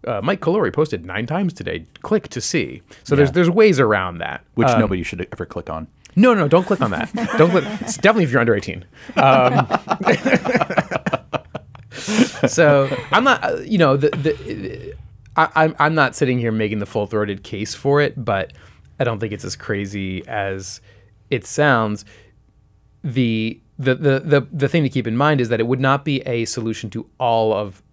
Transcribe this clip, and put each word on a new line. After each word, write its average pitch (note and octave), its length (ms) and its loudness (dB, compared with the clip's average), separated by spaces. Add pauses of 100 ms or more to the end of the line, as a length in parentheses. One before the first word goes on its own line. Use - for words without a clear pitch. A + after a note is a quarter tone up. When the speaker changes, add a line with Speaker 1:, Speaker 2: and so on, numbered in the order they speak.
Speaker 1:
uh, A2 160 -4
"Mike G3 160 -2
Calori E3 320 0
posted D3 340 -2
nine F#2+ 200 -6
times F3 260 -2
today. E2+ 340 -8 (160)
Click - 280 -2
to B2 100 -8
see." D#2+ 420 -4 (220)
So C#3+ 100 0
there's, C#3 140 6
Speaker 2:
Yeah. C3+ 60 -4
Speaker 1:
there's E3+ 160 4
ways G3 280 4
around G2 400 2
that. C#2+ 260 -8 (100)
Speaker 2:
Which A#2 120 4
Speaker 1:
Um, A#2 140 4
Speaker 2:
nobody F#2+ 240 0
should F2 280 -8
ever - 140 -10
click - 240 -12
on. D#2+ 160 -8 (300)
Speaker 1:
No, A#3 180 6
no, F3 140 2
don't F3 180 4
click G3 140 -2
on A#2 100 0
that. E2 240 -4
Speaker 2:
<laughs> A3+ 240 -4
Speaker 1:
Don't E3+ 140 6
click. F3+ 100 4 (200)
It's - 140 -8
definitely G#3 280 4
if B2+ 80 -2
you're C3 80 2
under A#2 160 4
eighteen. F#2 280 -8 (320)
Um, C3 520 4 (100)
<laughs> - 1600 -2 (1080)
so C#3+ 400 4 (240)
I'm A3 120 4
not, C4 200 2
uh, - 140 -2
you E3 200 -2
know, C#3+ 180 6
the, C#3+ 140 2
the, B2 840 -6 (420)
I, D#3+ 180 4
I'm, D#3+ 240 2
I'm D3+ 160 2
not C#3+ 200 2
sitting B2+ 240 0
here A#2 140 -2
making G#2+ 260 -2
the G2+ 80 -6
full-throated G#2 560 -4
case G#2 320 -8
for C#3+ 260 0
it, C#3 220 -2
but G2 300 -2 (460)
I C3 60 0
don't A#2 140 -2
think G2+ 140 -6
it's G2+ 120 -10
as F#2 120 -10
crazy G2 720 -6
as G2 520 -8 (500)
it B2 160 -4
sounds. A2+ 580 0 (1000)
The, A2+ 580 -2 (180)
the, C3 160 0
the, C3+ 260 0
the, C#3+ 200 2 (120)
the C#3 160 -2
thing E3 140 2
to C#3 60 0
keep B2 180 -4
in A2+ 100 -2
mind D3 240 2
is A#2 80 0
that A2+ 120 0
it A2+ 60 2
would B2 140 -2
not C#3 240 0
be C#3 180 -2
a A#2 220 -2
solution A2+ 460 -6
to A2 160 -10 (120)
all A2+ 340 2
of G2+ 300 -4 (100)